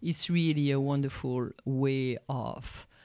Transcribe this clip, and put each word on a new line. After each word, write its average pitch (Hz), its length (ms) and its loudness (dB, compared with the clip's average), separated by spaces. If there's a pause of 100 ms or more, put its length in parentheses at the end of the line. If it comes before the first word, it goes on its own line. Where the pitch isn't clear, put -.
it's - 280 0
really 156 400 4
a 139 100 2
wonderful 135 720 0 (160)
way 135 500 0 (100)
of - 600 -6 (180)